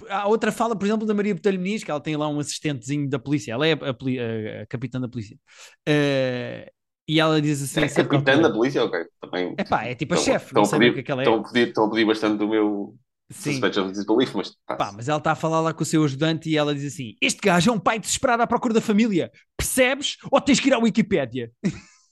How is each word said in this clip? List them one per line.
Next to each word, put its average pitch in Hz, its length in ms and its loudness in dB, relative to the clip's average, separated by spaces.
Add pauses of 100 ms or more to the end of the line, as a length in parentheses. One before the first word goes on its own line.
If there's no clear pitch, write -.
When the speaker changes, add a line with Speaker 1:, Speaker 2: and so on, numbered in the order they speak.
(100)
Speaker 1:
há 202 180 -2
outra 220 240 2
fala, 233 260 0
por 196 80 -2
exemplo, 220 200 0
da 214 80 2
Maria 208 200 0
Botelho 190 240 0
Muniz, 202 260 -4
que - 60 -8
ela 147 100 -2
tem 156 160 -4
lá 151 120 0
um 147 120 -2
assistentezinho 143 680 -4
da 139 100 -2
polícia. 139 340 -4
Ela 143 140 0
é 160 60 4
a 139 220 -2
poli-, 127 260 -4
a, 107 420 -6
a 107 40 -14
capitã 123 340 -8
da 127 80 -6
polícia. 113 300 -10 (500)
Eh, 127 840 0 (380)
e 156 120 2
ela 156 200 4
diz 147 220 0
assim, 147 200 -2
Speaker 2:
É 147 40 2
Speaker 1:
a - 20 0
certa - 280 2
Speaker 2:
capitã 135 240 4
Speaker 1:
altura - 0 -
Speaker 2:
da 156 120 4
polícia, 123 320 0
ok. 87 220 -4 (140)
Também - 380 -6
Speaker 1:
Epá, 170 260 -2
é 123 100 -8
tipo 147 200 -4
a - 20 2
Speaker 2:
estão, 156 80 0
Speaker 1:
chefe, - 300 -2
Speaker 2:
estão 208 100 6
Speaker 1:
não - 0 -
Speaker 2:
a 202 60 2
Speaker 1:
sei 156 80 2
bem 120 120 6
o - 20 4
Speaker 2:
pedir, - 20 -8
Speaker 1:
que 135 60 -6
é - 20 -6
que 147 100 -6
ela 131 120 -2
é. 131 40 2
Speaker 2:
estão 113 120 4
a - 40 -4
pedir, 120 240 2
estão 113 180 0
a 101 40 0
pedir 110 160 2
bastante 107 320 2
do 104 100 0
meu 104 480 0 (340)
Speaker 1:
Sim. 131 400 -2
Speaker 2:
suspension 95 140 0
of 95 80 -6
disbelief, 110 420 0
mas 95 200 -6 (120)
tá. - 100 -6
Speaker 1:
Pá, 113 140 -4
mas 113 200 -10
ela 151 100 0
tá 160 120 0
a - 20 -4
falar 160 260 -2
lá 160 140 0
com 160 80 -6
o 156 40 -2
seu 156 180 2
ajudante 156 440 -2
e 151 80 0
ela 147 180 2
diz 139 200 -8
assim, 117 260 -12
"Este - 220 -2
gajo 175 280 4
é - 40 4
um 202 40 -2
pai 226 200 0
desesperado 240 440 0
à 226 40 2
procura 233 260 0
da 220 80 2
família. 202 500 2 (260)
Percebes? 269 600 0 (160)
Ou 277 80 6
tens 269 180 4
que 269 100 0
ir 262 60 4
à 233 40 4
Wikipédia?" 139 720 0 (120)
<laughs> 175 220 -4 (260)